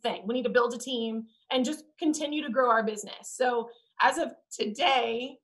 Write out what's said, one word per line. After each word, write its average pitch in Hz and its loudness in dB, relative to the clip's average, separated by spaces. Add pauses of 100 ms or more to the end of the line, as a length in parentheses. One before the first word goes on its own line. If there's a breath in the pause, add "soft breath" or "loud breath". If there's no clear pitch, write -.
thing. 196 -2
We 220 -2
need 254 0
to 240 0
build 240 4
a 254 -6
team 226 -6 (240 soft breath)
and 262 2
just 302 -4 (140)
continue 302 0
to - -4
grow 247 4
our 226 4
business." - -8
So 240 0 (320 loud breath)
as 269 6
of - -2 (180)
today, 247 0